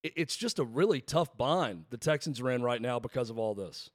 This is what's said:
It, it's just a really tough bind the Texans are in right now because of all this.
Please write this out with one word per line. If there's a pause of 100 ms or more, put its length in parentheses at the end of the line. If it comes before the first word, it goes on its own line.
It,
it's
just
a
really
tough
bind
the
Texans
are
in
right
now
because
of
all
this.